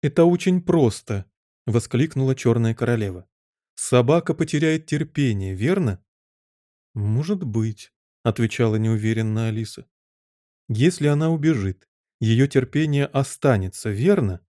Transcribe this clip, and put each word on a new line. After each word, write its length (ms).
"Это 240
очень 360
просто", 640
воскликнула 720
Черная 380
Королева. 540
"Собака 580
потеряет 520
терпение, 720
верно?" 480
"Может 500
быть", 500
отвечала 540
неуверенно 720
Алиса. 360
"Если 380
она 220
убежит, 600
ее 280
терпение 580
останется, 840
верно?" 600